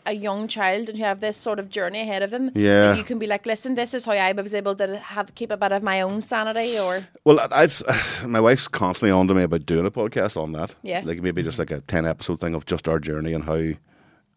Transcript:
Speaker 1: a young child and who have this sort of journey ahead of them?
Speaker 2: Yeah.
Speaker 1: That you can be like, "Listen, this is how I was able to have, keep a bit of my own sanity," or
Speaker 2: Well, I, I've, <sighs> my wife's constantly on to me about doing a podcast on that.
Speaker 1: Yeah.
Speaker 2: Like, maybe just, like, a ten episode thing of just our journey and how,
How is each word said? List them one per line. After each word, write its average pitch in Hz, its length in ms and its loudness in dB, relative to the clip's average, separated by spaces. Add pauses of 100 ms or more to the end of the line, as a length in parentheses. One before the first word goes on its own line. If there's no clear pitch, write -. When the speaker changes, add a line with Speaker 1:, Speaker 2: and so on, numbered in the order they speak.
Speaker 1:
a 208 80 -2
young 208 340 -4
child 208 400 -2
and 220 100 -10
who 220 60 -6
have 196 160 -2
this 214 160 -4
sort 208 240 -4
of 196 100 -8
journey 196 300 -4
ahead 202 240 -4
of 202 80 -2
them? 254 240 -4
Speaker 2:
Yeah. 202 380 8
Speaker 1:
That 196 40 2
you 214 60 -2
can 226 160 -6
be 214 80 -4
like, 208 180 -2
"Listen, 233 300 -2
this 240 180 -2
is 247 120 -4
how 220 80 0
I 190 180 2
was 202 240 -4
able 202 220 -2
to 196 200 -2
have, 202 380 -8
keep 226 160 -6
a 208 60 -4
bit 196 160 0
of 196 100 0
my 190 180 0
own 202 220 -2
sanity," 220 560 -2
or 185 220 0 (240)
Speaker 2:
Well, 151 160 8
I, - 60 0 (160)
I've, - 600 0
<sighs> - 20 -8
my 117 140 2
wife's 120 300 6
constantly 95 420 2
on 92 160 6
to 95 80 4
me 92 80 4
about 82 240 0
doing 85 180 2
a 98 60 0
podcast 104 500 -2
on 78 120 -6
that. 78 200 -6 (100)
Speaker 1:
Yeah. 87 220 -6
Speaker 2:
Like, 85 160 -6
maybe 87 220 -2
just, 82 160 -6
like, 76 120 -4
a 73 100 -6
ten 82 240 -2
episode 82 340 -4
thing 82 160 -4
of 76 100 -8
just 85 220 -4
our 80 120 2
journey 78 340 -6
and 78 100 -4
how, 80 180 -2 (760)